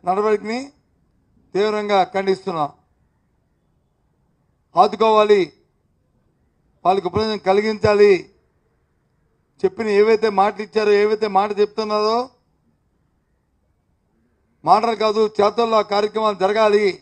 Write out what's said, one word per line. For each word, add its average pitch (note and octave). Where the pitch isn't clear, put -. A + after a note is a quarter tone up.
నడవడికని G#3
తీవ్రంగా G#3
ఖండిస్తున్నాం. F#3
ఆదుకోవాలి, G#3
వాళ్ళకి F3+
ఉపయోగం G#3+
కలిగించాలి, G#3
చెప్పిన G3
ఏవైతే A3
మాటలు G#3
ఇచ్చారో, G#3
ఏవైతే G#3+
మాట G#3
చెప్తున్నారో, G#3+
మాటలు G#3+
కాదు, A3
చేతల్లో A3
ఆ G#3
కార్యక్రమాలు G#3
జరగాలి. G#3